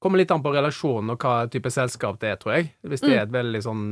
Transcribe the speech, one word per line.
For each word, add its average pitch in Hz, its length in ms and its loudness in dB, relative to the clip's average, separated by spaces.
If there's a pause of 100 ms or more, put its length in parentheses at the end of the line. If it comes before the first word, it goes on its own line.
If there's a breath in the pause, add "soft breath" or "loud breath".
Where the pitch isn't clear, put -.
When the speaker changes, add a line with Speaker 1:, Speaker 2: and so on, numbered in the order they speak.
Speaker 1:
kommer 190 180 4
litt 180 160 4
an 139 80 0
på 143 100 0
relasjonen 139 600 0
og - 80 -6
hva 120 260 2
type 123 220 -4
selskap 120 480 -2
det 107 140 -2
er, - 40 -4
tror 110 200 -2
jeg. 170 100 2 (160)
Hvis 147 180 -6
det 285 80 4
Speaker 2:
Mm. 131 60 6
Speaker 1:
er 113 80 4
et 107 80 -6
veldig 120 320 -2
sånn, 110 280 -4